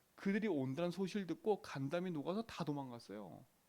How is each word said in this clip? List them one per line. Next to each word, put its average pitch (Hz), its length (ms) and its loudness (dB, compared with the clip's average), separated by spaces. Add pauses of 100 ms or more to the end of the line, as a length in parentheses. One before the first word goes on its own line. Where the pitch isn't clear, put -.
(140)
그들이 202 340 2
온다는 147 420 2
소식을 190 360 0
듣고 196 360 2
간담이 170 500 0
녹아서 165 300 0
다 - 220 -4
도망갔어요. 120 800 -6 (240)